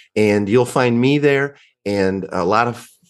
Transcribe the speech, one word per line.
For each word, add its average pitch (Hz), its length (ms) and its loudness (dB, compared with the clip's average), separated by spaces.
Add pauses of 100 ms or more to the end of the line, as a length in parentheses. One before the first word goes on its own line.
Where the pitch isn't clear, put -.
(160)
And 104 320 2
you'll 123 160 2
find 123 340 0
me 135 200 2
there 139 380 0 (280)
and 95 480 -2
a 90 140 -2
lot 110 200 2
of 117 220 -10 (220)